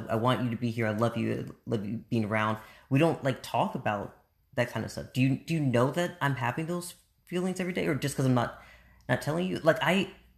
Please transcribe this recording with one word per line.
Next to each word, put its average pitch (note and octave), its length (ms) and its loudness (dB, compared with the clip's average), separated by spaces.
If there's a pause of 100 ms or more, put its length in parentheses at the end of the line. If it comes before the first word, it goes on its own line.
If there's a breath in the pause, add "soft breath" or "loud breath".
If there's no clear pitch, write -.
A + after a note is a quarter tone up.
I A2+ 60 0
want A#2+ 300 2
you A#2+ 60 0
to A2+ 60 -2
be A#2+ 140 -2
here. A2+ 160 0
I G#2+ 60 2
love A2+ 240 0
you. A2+ 160 0
I B2 200 -6 (140)
love A2+ 180 -2
you A2 240 -6
being A2+ 180 2
around." G#2+ 320 0 (300 loud breath)
We C3+ 120 4
don't, D#3+ 240 2
like, C3+ 180 -2
talk D#3+ 320 -2
about - 420 -4 (380)
that A#2+ 160 0
kind A2 140 -4
of G#2 80 -10
stuff. - 200 -10
Do B2+ 80 0
you, C3+ 160 4
do - 180 -4
you D#3+ 60 2
know C3 320 4
that F3 280 -2
I'm C#3 160 0
having B2 300 -2
those F3 280 -6 (360)
feelings F#3 300 -2
every F3+ 120 -2
day, E3 140 -2
or D#3+ 80 2
just C3+ 220 -4
'cause C3+ 100 2
I'm B2+ 80 6
not, A#2+ 260 0 (480 loud breath)
not C3 140 0
telling E3+ 240 -2
you? F3+ 140 -4
Like, D#3 200 4
I, F3 300 2 (280)